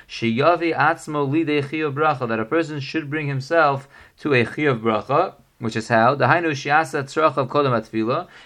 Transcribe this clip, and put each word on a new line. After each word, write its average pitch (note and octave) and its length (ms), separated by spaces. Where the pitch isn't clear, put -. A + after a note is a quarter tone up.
Sheyavi D#3+ 640
Atzmo D3 560
Lidei D3 320
Chiyuv D3+ 320
Bracha, D3 360
that A2+ 100
a G#3+ 60
person D#3 340
should C#3+ 300
bring D3+ 180
himself C#3 640
to D3 120
a A#2+ 120
Chiyuv C#3 340
Bracha, A2+ 540
which A2+ 160
is A2 140
how A#2 260
the B2+ 80
Hainu D#3+ 280
Shiasa D3 520
Tzrachav C#3+ 460
Kodem C#3 280
Atfila. A2+ 520